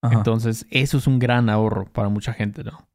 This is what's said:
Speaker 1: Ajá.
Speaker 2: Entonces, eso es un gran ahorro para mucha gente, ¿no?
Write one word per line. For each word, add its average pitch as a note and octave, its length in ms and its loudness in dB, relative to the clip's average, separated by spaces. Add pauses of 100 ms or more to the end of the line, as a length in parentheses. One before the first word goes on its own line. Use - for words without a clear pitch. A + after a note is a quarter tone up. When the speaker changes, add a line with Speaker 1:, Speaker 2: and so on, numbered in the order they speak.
Speaker 1:
Ajá. A#2 140 2
Speaker 2:
Entonces, A2+ 560 0
eso C#3 260 0
es C3 100 0
un C3 120 2
gran A#2+ 300 2
ahorro G#2+ 420 0
para G#2+ 160 -2
mucha G#2 240 -2
gente, G#2+ 320 -6
¿no? - 320 -16